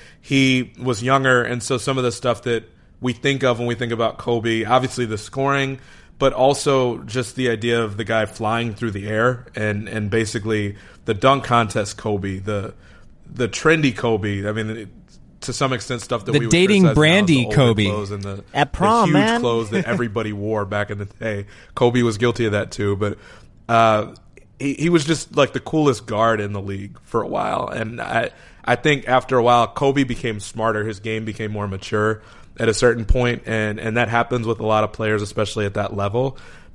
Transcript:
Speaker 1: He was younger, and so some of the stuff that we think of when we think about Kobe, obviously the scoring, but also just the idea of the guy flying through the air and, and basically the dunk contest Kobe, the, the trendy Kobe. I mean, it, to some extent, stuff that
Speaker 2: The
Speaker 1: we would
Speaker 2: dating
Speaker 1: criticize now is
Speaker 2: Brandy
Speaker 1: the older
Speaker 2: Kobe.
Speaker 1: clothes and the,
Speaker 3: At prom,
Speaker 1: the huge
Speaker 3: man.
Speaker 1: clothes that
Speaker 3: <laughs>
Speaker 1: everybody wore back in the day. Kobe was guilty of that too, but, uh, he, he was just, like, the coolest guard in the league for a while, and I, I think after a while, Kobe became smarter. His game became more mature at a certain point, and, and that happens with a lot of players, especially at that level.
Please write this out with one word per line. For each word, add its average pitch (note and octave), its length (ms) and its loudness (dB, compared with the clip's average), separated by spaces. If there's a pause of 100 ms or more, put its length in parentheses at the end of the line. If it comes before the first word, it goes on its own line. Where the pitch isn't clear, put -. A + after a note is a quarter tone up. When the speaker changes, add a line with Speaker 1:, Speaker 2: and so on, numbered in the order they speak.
(200)
Speaker 1:
He C3 600 2
was A#2+ 220 -2
younger, C3 400 4
and A#2+ 200 -4
so C3 140 -2
some C3 220 -2
of B2+ 60 -2
the A#2+ 80 0
stuff A#2 320 -4
that A#2 200 -2 (360)
we B2 120 -2
think C#3 320 -2
of A#2+ 140 2
when A#2+ 100 -2
we A#2+ 60 -2
think A#2 180 -4
about A2+ 260 -2
Kobe, A2+ 460 -2
obviously B2+ 400 0
the G#2+ 140 -4
scoring, C3+ 600 -2 (400)
but C3+ 140 4
also C3 720 2
just A#2 320 -6
the B2+ 140 0
idea A#2 320 0
of G2+ 140 -6
the A2 80 -6
guy A2 220 0
flying A2+ 480 -4
through A2+ 180 -4
the G2+ 160 -8
air A#2+ 460 0
and, G#2+ 340 -4
and G#2+ 220 -4
basically G#2+ 680 -2 (300)
the A2 80 -2
dunk C3+ 300 2
contest A2+ 520 0
Kobe, G2 420 -4
the, G2 360 -6 (580)
the - 160 -2
trendy D#3 480 2
Kobe. G#2 500 -2
I G#2+ 60 -4
mean, A2 180 -4
it, A2 180 -10 (540)
to B2 120 -8
some C3+ 180 0
extent, A#2+ 300 -6
stuff - 240 -4
that B2+ 60 -2
Speaker 2:
The C#3+ 80 4
Speaker 1:
we A#2 40 -2
would A2+ 80 2
Speaker 2:
dating F#3+ 300 6
Speaker 1:
criticize - 20 8
now D3+ 60 6
is - 40 0
Speaker 2:
Brandy E3 420 6
Speaker 1:
the B2 80 2
older A2 120 0
Speaker 2:
Kobe. A2+ 300 6
Speaker 1:
clothes G2+ 240 -4
and G2+ 120 -8
the, G2 300 -10
Speaker 3:
At C#3 200 0
prom, G#3 400 2
Speaker 1:
the D3 60 4
huge G#3+ 80 4
Speaker 3:
man. A#3 140 0
Speaker 1:
clothes A#2 300 0
that F3+ 140 -2
Speaker 3:
<laughs> - 20 -6
Speaker 1:
everybody A2 480 -4
wore G#2 320 -2
back G#2 240 -4
in G2+ 80 -6
the G2+ 80 -8
day. G#2 400 -6 (280)
Kobe A#2+ 280 4
was A2 160 2
guilty A#2 260 2
of G#2 80 2
that G#2 180 -2
too, G2+ 260 -2
but, G2+ 200 -2 (500)
uh, A2+ 480 4 (440)
he, C#3 160 -4
he D#3+ 160 0
was D#3+ 160 4
just, - 300 -2
like, C#3 180 4
the C3 60 -2
coolest D3 440 0
guard A2+ 340 2
in G#2 140 -4
the G2+ 80 -6
league G2+ 440 -10
for A2+ 180 -4
a - 40 -4
while, - 420 -4
and A2+ 300 -8
I, A#2 340 -4 (300)
I A#2+ 140 0
think C3+ 320 0
after B2+ 300 2
a A#2 40 4
while, A#2+ 260 4
Kobe C#3 360 0
became A#2 340 -4
smarter. G#2+ 460 -2
His G#2 160 -6
game A2 240 -6
became G#2+ 260 -6
more G#2 160 -4
mature G#2+ 540 -2 (380)
at A2+ 100 2
a G#2+ 60 4
certain A#2 320 4
point, A#2+ 400 2
and, G#2+ 340 -2
and A2 160 -4
that A#2 140 2
happens A#2 360 0
with A2+ 140 -2
a A2 60 -4
lot A2 180 4
of G#2+ 80 -4
players, G#2+ 300 0
especially G#2 420 -4
at G2+ 100 -4
that G2+ 220 -4
level. A2+ 400 -2 (380)